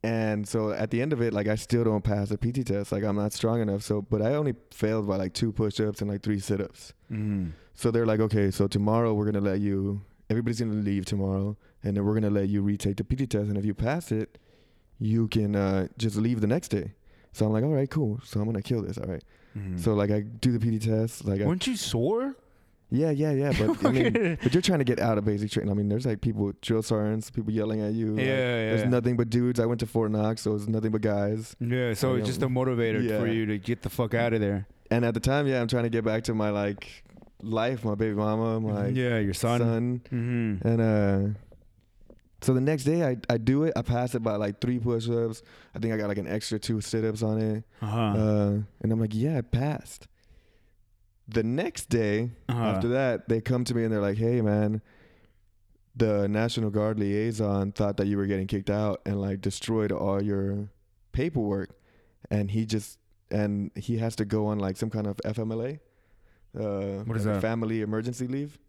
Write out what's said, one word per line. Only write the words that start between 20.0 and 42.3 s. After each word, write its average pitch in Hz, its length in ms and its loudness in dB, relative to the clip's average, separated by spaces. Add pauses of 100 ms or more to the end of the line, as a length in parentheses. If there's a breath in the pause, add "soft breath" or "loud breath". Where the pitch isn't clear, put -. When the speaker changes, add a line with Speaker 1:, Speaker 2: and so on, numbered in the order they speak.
Speaker 1:
I 104 100 2
do 113 320 0
the 117 80 0
P 117 100 2
T 110 80 0
test. 110 480 0
Like, 98 160 0
I 104 40 2
Speaker 2:
Weren't 175 200 0
you 254 100 -2
sore? 220 600 -2 (560 soft breath)
Speaker 1:
Yeah, 151 200 2
yeah, 147 180 0
yeah. 139 260 2
But, 220 300 0
Speaker 2:
<laughs> - 0 -
Speaker 1:
I 247 60 4
mean, 262 160 4
Speaker 2:
Okay. 202 340 2
Speaker 1:
but 123 100 2
you're 175 80 6
trying 180 200 2
to 135 40 2
get 120 140 0
out 110 180 2
of 104 80 0
basic 104 280 0
training. 104 180 0
I 98 40 2
mean, 104 140 2
there's, 113 180 0
like, 107 140 -2
people, 104 400 0
drill 110 220 0
sergeants, 107 480 0
people 107 220 -4
yelling 107 280 0
at 107 120 -2
you. 113 240 -2
Like, 127 100 0
Speaker 2:
Yeah, 123 440 0
Speaker 1:
there's 110 120 2
Speaker 2:
yeah. 120 60 2
Speaker 1:
nothing 123 280 2
but 117 140 0
dudes. 123 300 2
I 113 60 2
went 117 140 0
to 117 60 -2
Fort 110 240 0
Knox, 107 320 0
so 107 140 0
it's 104 100 -4
nothing 110 240 0
but 107 100 0
guys. 107 600 -2
Speaker 2:
Yeah, 120 340 0
so 104 200 0
Speaker 1:
I 101 40 2
Speaker 2:
it's 107 80 0
just - 140 -2
Speaker 1:
know. 131 80 0
Speaker 2:
a - 20 0
motivator 120 500 0
Speaker 1:
Yeah. 110 200 0
Speaker 2:
for 117 80 0
you 113 180 0
to 104 120 0
get 113 240 -4
the - 80 -6
fuck 117 220 -2
out 117 200 2
of 110 80 2
there. 101 260 0 (240)
Speaker 1:
And 117 140 4
at 117 100 2
the 110 60 -2
time, 139 260 2
yeah, 131 160 2
I'm 117 60 -2
trying 120 160 2
to 117 60 0
get 113 140 0
back 110 200 0
to 117 100 -2
my, 107 160 2
like, 101 540 -4 (380)
life, 113 420 0
my 107 100 2
baby 107 220 0
mama, 110 420 0
my 107 300 0
Speaker 2:
Yeah, 123 320 0
your 98 140 0
son. 120 260 0
Speaker 1:
son. 120 460 0
Speaker 2:
Mm-hmm. 117 600 -2
Speaker 1:
And, 113 140 4
uh, 101 580 4 (1040)